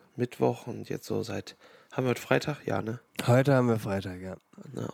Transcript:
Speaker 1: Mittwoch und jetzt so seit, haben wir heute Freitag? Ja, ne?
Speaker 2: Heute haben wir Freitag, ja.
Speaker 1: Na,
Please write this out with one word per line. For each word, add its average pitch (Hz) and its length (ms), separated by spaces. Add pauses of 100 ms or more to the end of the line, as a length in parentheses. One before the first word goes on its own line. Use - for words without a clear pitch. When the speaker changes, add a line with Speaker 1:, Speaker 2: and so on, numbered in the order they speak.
(160)
Speaker 1:
Mittwoch 123 500
und 110 220
jetzt 101 180
so 104 160
seit, 101 320 (360)
haben 131 160
wir 127 40
heute 117 120
Freitag? 139 440
Ja, 104 140
ne? 110 200 (260)
Speaker 2:
Heute 131 280
haben 127 140
wir 113 100
Freitag, 98 440
ja. 92 140 (360)
Speaker 1:
Na, 120 220